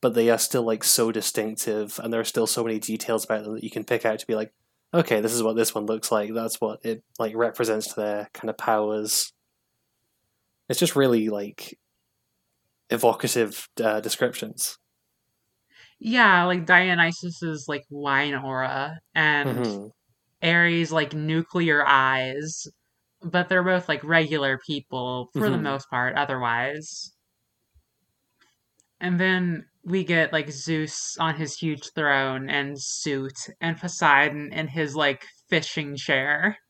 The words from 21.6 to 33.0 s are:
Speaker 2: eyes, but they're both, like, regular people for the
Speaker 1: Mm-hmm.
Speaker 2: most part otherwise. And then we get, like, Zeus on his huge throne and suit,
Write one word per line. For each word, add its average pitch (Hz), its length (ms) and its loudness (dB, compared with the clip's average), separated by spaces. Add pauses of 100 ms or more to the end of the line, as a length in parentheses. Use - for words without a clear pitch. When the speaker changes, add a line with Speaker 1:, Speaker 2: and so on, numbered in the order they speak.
Speaker 2:
eyes, 135 800 2 (560)
but 175 280 -2
they're 185 140 4
both, 180 260 0
like, 147 140 0
regular 147 640 2
people 127 680 -6
for - 160 -2
the 190 80 2
Speaker 1:
Mm-hmm. 160 60 -2
Speaker 2:
most 139 260 -6
part 127 260 -2
otherwise. 135 960 -4 (1900)
And 180 180 0
then 180 460 0 (180)
we 185 220 -2
get, 165 260 2
like, 151 180 0
Zeus 156 680 -6
on 160 160 0
his 151 220 -6
huge 151 360 -6
throne 135 560 0
and 143 320 -4
suit, 135 540 -6 (240)